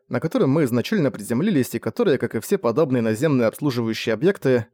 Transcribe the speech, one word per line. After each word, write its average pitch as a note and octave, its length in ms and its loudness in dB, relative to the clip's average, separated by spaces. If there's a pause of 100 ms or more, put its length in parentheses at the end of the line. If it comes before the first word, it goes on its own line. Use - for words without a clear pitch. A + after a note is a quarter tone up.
на B2 100 -4
котором E3 320 0
мы D3+ 140 2
изначально B2 480 0
приземлились B2+ 640 -2
и - 20 -6
которое, D3+ 400 0
как - 160 -4
и A2+ 60 -4
все G3 180 -2
подобные B2+ 420 0
наземные A#2 460 2
обслуживающие A#2 680 -2
объекты, B2+ 600 0